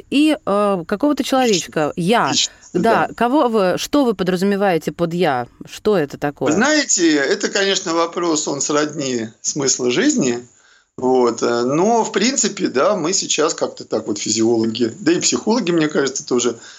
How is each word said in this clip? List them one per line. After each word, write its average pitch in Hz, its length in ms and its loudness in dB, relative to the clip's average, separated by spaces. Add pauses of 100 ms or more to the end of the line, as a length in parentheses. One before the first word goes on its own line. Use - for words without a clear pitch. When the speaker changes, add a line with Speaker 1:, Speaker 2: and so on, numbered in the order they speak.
(100)
Speaker 1:
и, 302 260 4 (100)
э, 202 400 0
какого-то 285 380 0
человечка. 196 720 0
"Я". 175 320 2
Speaker 2:
Личность, - 220 0 (220)
Speaker 1:
Да. 180 360 2
Speaker 2:
да. - 80 -12
Speaker 1:
Кого 247 320 2
вы, 196 300 2
что 285 260 2
вы 233 100 2
подразумеваете 185 800 0
под 170 200 -2
"я"? 147 360 0 (200)
Что - 300 0
это 139 200 -2
такое? 143 320 -2
Speaker 2:
Вы 151 40 2
знаете, 214 640 2
это, 160 320 0
конечно, 190 460 -2
вопрос, 165 520 -2
он 147 140 -4
сродни 139 680 -2 (140)
смысла 131 480 -2
жизни. 143 560 0 (500)
Вот. 123 460 2
Э, 120 220 0
но, 196 400 2
в - 80 -8
принципе, 214 560 -2
да, 143 260 0
мы 175 180 -2
сейчас 160 420 -2
как-то - 300 -8
так 110 220 -4
вот 107 120 -4
физиологи, 113 840 0
да 151 100 2
и 175 100 2
психологи, 185 520 0
мне 156 160 2
кажется, 139 360 -4
тоже 123 360 0 (180)